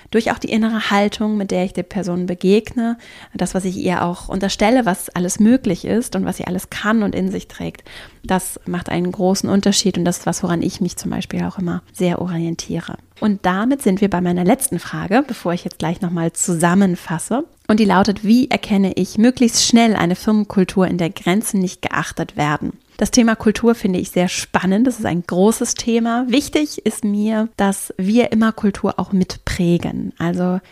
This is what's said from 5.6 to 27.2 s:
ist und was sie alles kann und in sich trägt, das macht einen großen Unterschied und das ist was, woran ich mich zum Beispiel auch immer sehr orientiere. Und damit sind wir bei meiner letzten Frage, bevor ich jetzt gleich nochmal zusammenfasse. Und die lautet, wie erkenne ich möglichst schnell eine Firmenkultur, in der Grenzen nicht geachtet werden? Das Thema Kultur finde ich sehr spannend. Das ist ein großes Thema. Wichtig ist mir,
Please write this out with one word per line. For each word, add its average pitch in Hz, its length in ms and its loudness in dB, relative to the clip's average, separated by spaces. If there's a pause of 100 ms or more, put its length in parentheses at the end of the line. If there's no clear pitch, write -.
ist 220 300 -2
und 185 100 -2
was 185 120 -4
sie - 80 -8
alles - 240 -6
kann 220 320 0
und 196 140 -2
in 185 160 -2
sich 180 160 -8
trägt, - 360 -12 (400)
das - 420 -4
macht 175 240 -6
einen 175 220 -2
großen 190 380 0
Unterschied 196 480 2
und 170 80 0
das 175 140 0
ist - 60 -12
was, - 180 -2
woran 175 180 0
ich - 200 -4
mich 175 160 -4
zum - 140 -8
Beispiel 175 320 -4
auch 175 140 -6
immer 175 240 -4 (120)
sehr 175 280 0
orientiere. 170 760 -6 (240)
Und 208 240 0
damit 220 360 0
sind 190 200 2
wir 202 80 4
bei 175 100 0
meiner 180 240 0
letzten - 360 2
Frage, 175 460 0
bevor 196 280 -4
ich 175 100 -4
jetzt - 160 -10
gleich 165 220 -4
nochmal 170 320 -2
zusammenfasse. 180 1120 0 (220)
Und 214 120 4
die 220 60 4
lautet, 196 400 2
wie 240 240 4
erkenne 196 440 2
ich - 240 -4
möglichst 240 460 4
schnell 233 320 4
eine 170 200 0
Firmenkultur, 202 720 2
in 180 100 -2
der 175 140 -2
Grenzen 190 500 -2
nicht 180 200 -4
geachtet - 540 -6
werden? 147 380 -2 (240)
Das 208 140 0
Thema 226 240 4
Kultur 226 380 2
finde 190 260 -2
ich - 120 -6
sehr 180 160 2
spannend. 190 580 0
Das 240 140 0
ist 214 60 -4
ein 170 200 -2
großes 220 500 2
Thema. 233 520 0
Wichtig 294 580 0
ist - 200 -2
mir, 214 500 0